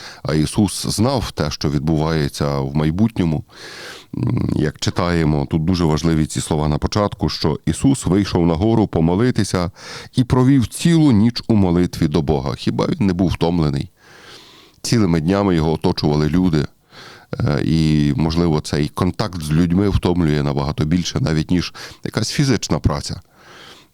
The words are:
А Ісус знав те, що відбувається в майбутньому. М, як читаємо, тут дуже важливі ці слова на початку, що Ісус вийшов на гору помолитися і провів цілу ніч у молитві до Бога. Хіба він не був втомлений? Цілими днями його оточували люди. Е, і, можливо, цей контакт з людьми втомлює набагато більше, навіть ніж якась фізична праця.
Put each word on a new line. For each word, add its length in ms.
А 120
Ісус 520
знав 460
те, 180
що 200
відбувається 880
в 180
майбутньому. 680
М, 400
як 220
читаємо, 720
тут 140
дуже 200
важливі 420
ці 140
слова 280
на 100
початку, 500
що 380
Ісус 400
вийшов 400
на 80
гору 320
помолитися 840
і 80
провів 420
цілу 460
ніч 360
у 60
молитві 540
до 140
Бога. 320
Хіба 320
він 200
не 60
був 180
втомлений? 600
Цілими 380
днями 340
його 180
оточували 560
люди. 380
Е, 240
і, 520
можливо, 440
цей 280
контакт 540
з 80
людьми 380
втомлює 540
набагато 420
більше, 360
навіть 300
ніж 240
якась 260
фізична 480
праця. 420